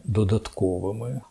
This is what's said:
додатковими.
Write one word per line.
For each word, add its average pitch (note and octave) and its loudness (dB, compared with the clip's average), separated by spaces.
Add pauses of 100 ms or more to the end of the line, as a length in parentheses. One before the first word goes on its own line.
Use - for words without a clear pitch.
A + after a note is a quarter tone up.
додатковими. G#2 0 (100)